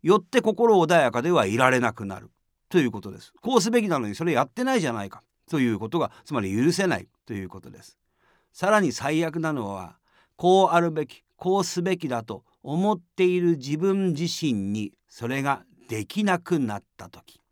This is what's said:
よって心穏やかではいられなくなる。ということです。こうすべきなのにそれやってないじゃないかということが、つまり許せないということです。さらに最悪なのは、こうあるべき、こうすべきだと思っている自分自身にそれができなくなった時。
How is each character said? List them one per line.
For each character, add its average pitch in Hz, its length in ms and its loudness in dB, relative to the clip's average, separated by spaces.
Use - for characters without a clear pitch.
よ 202 160 4
っ 185 60 -2
て 247 160 0
心 220 400 4
穏 165 200 4
や 123 100 2
か 120 100 -2
で 170 120 0
は 123 140 2
い 104 100 -2
ら 131 140 4
れ 127 100 2
な 117 120 0
く 104 140 -10
な 98 140 -10
る。 - 100 -20
と 185 100 2
い 139 80 4
う 110 40 0
こ 104 100 -12
と 98 100 -14
で - 100 -18
す。 - 120 -20
こ 254 140 0
う 214 40 8
す 214 100 -2
べ 233 120 2
き 208 60 -4
な 156 100 0
の 110 100 -4
に 101 60 -8
そ 165 100 -8
れ 170 80 0
や 131 120 2
っ 131 40 -6
て 247 160 -8
な 262 100 0
い 226 60 2
じ 156 80 -2
ゃ 120 40 -2
な 104 120 -6
い 95 60 -12
か - 120 -20
と 147 120 -2
い 123 80 2
う 107 100 0
こ 113 100 -8
と 165 100 -4
が、 139 120 -2
つ 151 100 -10
ま 120 60 -2
り 98 160 -4
許 147 160 2
せ 185 140 -2
な 127 120 0
い - 100 -12
と 117 60 -12
い 98 120 -8
う 87 40 -14
こ 95 120 -18
と - 100 -20
で - 120 -20
す。 - 160 -20
さ 190 180 -2
ら 214 100 4
に 147 120 0
最 156 320 -2
悪 160 160 -6
な 160 120 -2
の 113 160 -6
は、 92 280 -12
こ 185 360 6
う - 20 0
あ 170 60 6
る 170 100 0
べ 156 160 -4
き、 - 160 -20
こ 190 220 0
う 180 60 2
す 175 180 -4
べ 185 140 0
き 160 120 -8
だ 120 140 -4
と 104 220 -12
思 180 320 0
っ 170 40 -4
て - 260 -2
い 180 160 2
る 170 160 2
自 139 220 -6
分 190 360 0
自 156 100 -4
身 165 280 -2
に 104 200 -6
そ 117 200 -10
れ 135 140 -4
が 139 220 -4
で 107 160 -6
き 208 200 -4
な 180 140 2
く 175 200 -2
な 107 200 -2
っ - 40 -12
た 87 120 -18
時。 - 320 -20